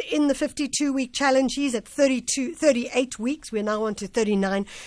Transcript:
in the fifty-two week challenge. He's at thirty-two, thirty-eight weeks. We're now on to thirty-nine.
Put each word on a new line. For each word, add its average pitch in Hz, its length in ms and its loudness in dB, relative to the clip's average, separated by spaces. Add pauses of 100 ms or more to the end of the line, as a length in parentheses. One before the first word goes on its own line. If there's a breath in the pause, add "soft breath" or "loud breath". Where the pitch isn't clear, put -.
(100)
in 302 180 2
the 269 60 4
fifty-two 285 600 -2
week 262 180 -2
challenge. 262 440 2
He's 277 180 0
at 220 120 -4
thirty-two, 269 680 0
thirty-eight 254 640 2
weeks. 262 340 -4
We're 208 100 -2
now 214 220 -2
on 208 120 -2
to 202 100 -10
thirty-nine. 196 580 0 (220 loud breath)